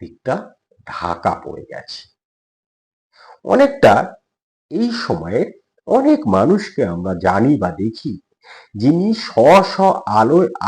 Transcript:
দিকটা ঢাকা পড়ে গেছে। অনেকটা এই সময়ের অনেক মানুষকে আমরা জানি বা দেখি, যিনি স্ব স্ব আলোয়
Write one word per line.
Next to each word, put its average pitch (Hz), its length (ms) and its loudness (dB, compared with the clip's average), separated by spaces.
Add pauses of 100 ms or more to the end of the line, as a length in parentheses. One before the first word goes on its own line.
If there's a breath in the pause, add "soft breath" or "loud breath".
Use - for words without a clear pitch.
দিকটা 127 340 -8 (520)
ঢাকা - 460 -6 (100)
পড়ে 76 280 -14
গেছে। - 300 -18 (1400 soft breath)
অনেকটা 269 480 4 (800)
এই 226 180 -2 (140)
সময়ের 98 440 -4 (400)
অনেক 277 320 2 (160)
মানুষকে 147 460 0 (120)
আমরা 90 200 -6 (120)
জানি 104 360 2
বা 90 80 -2 (120)
দেখি, 110 320 -8 (680 loud breath)
যিনি 165 260 2 (180)
স্ব - 100 -10 (360)
স্ব - 80 -6 (400)
আলোয় 151 300 4 (180)